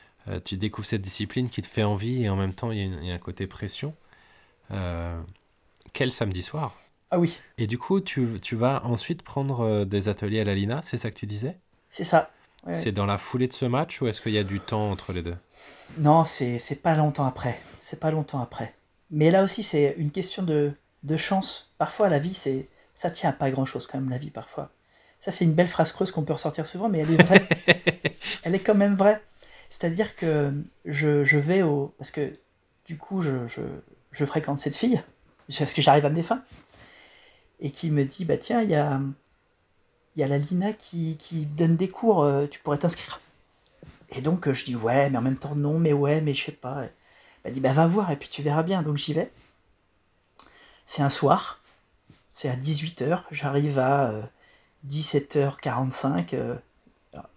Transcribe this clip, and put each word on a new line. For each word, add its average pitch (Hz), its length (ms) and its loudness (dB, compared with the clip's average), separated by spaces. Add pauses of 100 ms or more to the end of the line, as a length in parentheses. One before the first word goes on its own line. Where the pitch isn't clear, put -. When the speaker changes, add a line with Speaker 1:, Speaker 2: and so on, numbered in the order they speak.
(280)
Speaker 1:
euh, 92 160 -6
tu 95 140 -6
découvres 104 300 -4
cette 107 140 -2
discipline 104 480 -4
qui 110 120 -8
te - 60 -8
fait - 160 0
envie, 110 400 0
et 104 60 2
en 98 60 2
même 95 180 0
temps, 113 180 -6
il 110 60 -4
y 101 40 -2
a 98 40 -2
une, 92 160 -4
il 87 60 -6
y 90 40 -4
a 87 40 -4
un 87 40 -6
côté 92 280 -8
pression. 143 480 -8 (760)
Euh, 85 500 -4 (720)
quel 131 180 0
samedi 92 320 -4
soir. 151 300 -6 (360)
Speaker 2:
Ah 180 100 0
oui. 170 200 0 (180)
Speaker 1:
Et 110 100 0
du 117 100 -2
coup, 190 240 0
tu, 123 400 -2
tu - 160 -6
vas 127 260 0
ensuite 123 380 -4
prendre, 135 400 -4
euh, 107 240 2
des 101 240 0
ateliers 104 320 -2
à - 20 2
la 101 120 0
Lina, 107 280 0
c'est - 140 -6
ça 113 120 -4
que - 60 -14
tu - 100 -12
disais ? 104 320 -6 (320)
Speaker 2:
C'est - 140 -8
ça. - 280 4 (340)
Ouais, 87 80 -6
Speaker 1:
C'est 82 140 -4
Speaker 2:
ouais. 107 40 -2
Speaker 1:
dans 98 140 0
la 101 120 2
foulée 127 300 -2
de 127 60 -4
ce - 100 -6
match, 135 380 -2
ou 127 60 0
est-ce 107 120 -2
qu'il 110 140 -2
y 107 40 4
a 104 60 2
du 98 160 -4
temps 107 320 -2
entre 92 220 -6
les 87 80 -4
deux ? 85 160 -6 (600)
Speaker 2:
Non, 151 260 8
c'est, 120 340 -2
c'est - 220 -4
pas 165 140 4
longtemps 151 300 2
après. 127 360 -4 (180)
C'est - 220 -12
pas 160 100 0
longtemps 147 300 -4
après. - 340 -10 (340)
Mais 156 220 4
là 190 120 6
aussi, 196 200 0
c'est 147 340 2
une 147 140 -2
question 185 320 -4
de, 147 300 2 (300)
de 151 120 -2
chance. - 600 -2
Parfois, 190 320 2
la 147 100 4
vie, 175 140 -4
c'est, 135 340 -4 (260)
ça - 160 -4
tient 170 200 -2
à - 40 0
pas 135 180 0
grand-chose 135 360 -2
quand 139 120 -6
même, 131 100 -2
la 127 80 -4
vie, 147 140 -10
parfois. - 400 -12 (500)
Ça, - 100 -6
c'est - 140 2
une 160 80 6
belle 170 160 4
phrase - 240 0
creuse - 180 -2
qu'on 156 120 -2
peut 147 100 -2
ressortir 151 320 -4
souvent, 202 240 -4
mais 175 100 0
elle 156 120 2
est 165 120 8
vraie. 190 240 6 (460)
Speaker 1:
<laughs> - 500 -6
Speaker 2:
Elle 170 100 -2
est 190 60 0
quand 208 160 2
même 202 200 4
vraie. 208 280 4 (460)
C'est-à-dire 175 460 -4
que 151 380 0 (300)
je, 147 400 2
je 147 140 0
vais 170 240 2
au... 147 360 0
Parce - 140 -10
que 143 220 -6 (520)
du 160 120 -14
coup, 190 240 -4
je, 131 260 -2
je, - 140 -8 (500)
je 147 140 -2
fréquente 143 340 -2
cette 147 160 -2
fille, 226 260 2 (560)
parce 147 160 0
que 156 80 0
j'arrive 147 240 8
à 143 40 4
mes 160 140 0
fins, 226 200 -2 (1160)
et 143 120 -6
qui - 200 -4
me 147 120 4
dit, « 151 220 -4
Bah 147 120 2
tiens, 233 240 0
il 214 80 2
y 165 60 4
a, 147 240 2 (1160)
il 156 40 -6
y 147 40 4
a 131 40 0
la 139 100 2
Lina 180 360 0
qui, 160 440 -6
qui 160 280 -6
donne 165 300 4
des 185 120 2
cours, 185 360 4
euh, 143 240 4
tu - 120 -12
pourrais 147 180 0
t'inscrire. » - 440 -4 (920)
Et 131 100 -8
donc, 160 260 0
euh, 139 60 2
je - 120 -4
dis, « 123 100 -4
Ouais, 127 340 2
mais 135 80 0
en 131 40 0
même 131 160 2
temps, 147 180 -6
non, 147 240 0
mais 156 140 4
ouais, 143 280 2
mais 147 140 0
je - 100 -4
sais 147 60 -10
pas. » 131 320 -8 (600)
Elle 127 100 -8
dit, « 135 80 -6
Bah 131 120 4
va 160 140 8
voir, 185 240 2
et 143 60 -2
puis - 120 -12
tu - 140 -10
verras 151 200 2
bien. » 180 200 0
Donc 147 140 -2
j'y 165 160 -2
vais. 180 180 -2 (1500)
C'est - 160 -2
un 139 80 4
soir, - 520 2 (680)
c'est - 200 -6
à 127 60 -2
dix-huit 147 460 -2
heures, 160 300 0
j'arrive 143 480 0
à, 131 300 4
euh, 107 140 -6 (600)
dix-sept 143 520 -2
heures 139 220 0
quarante-cinq, 135 800 -2
euh, 123 200 -4 (580)
alors, - 240 -16